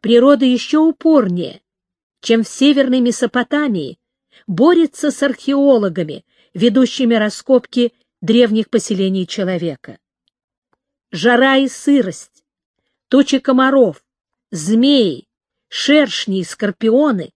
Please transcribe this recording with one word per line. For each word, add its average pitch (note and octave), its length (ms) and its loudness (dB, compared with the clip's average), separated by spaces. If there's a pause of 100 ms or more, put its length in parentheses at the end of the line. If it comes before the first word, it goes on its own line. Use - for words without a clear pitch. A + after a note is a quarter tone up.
Природа A#3+ 440 4
еще B3+ 380 0
упорнее, A3+ 760 0 (600)
чем A3+ 220 0
в - 40 -6
Северной C4 540 0
Месопотамии, A#3+ 960 -4 (480)
борется D4+ 640 0
с - 100 -8
археологами, A#3+ 1040 -2 (280)
ведущими A#3 640 0
раскопки A#3+ 760 -2 (280)
древних A3 480 2
поселений F#3+ 580 -2
человека. F3 720 -8 (1120)
Жара B3 460 2
и C4+ 100 0
сырость, - 760 -4 (640)
тучи C4+ 320 2
комаров, C4 640 0 (480)
змеи, G#3+ 760 0 (400)
шершни F#3+ 720 -2
и F3+ 40 -6
скорпионы A3 920 -2